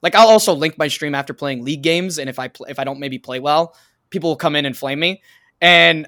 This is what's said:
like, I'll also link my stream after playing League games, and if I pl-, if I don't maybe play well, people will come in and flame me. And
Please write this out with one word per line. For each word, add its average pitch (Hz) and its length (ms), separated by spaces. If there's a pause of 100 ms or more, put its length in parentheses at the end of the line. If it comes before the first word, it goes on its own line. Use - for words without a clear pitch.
like, 180 140
I'll 226 140
also 214 240
link 151 240
my 156 100
stream 143 280
after 139 180
playing 131 300
League 139 200
games, 165 360
and 135 100
if 131 100
I 127 100
pl-, - 180
if 139 120
I 135 40
don't 139 160
maybe 135 200
play 127 200
well, 151 360 (340)
people 165 220
will 143 60
come 147 180
in 143 100
and 131 120
flame 139 220
me. 180 220 (400)
And 170 460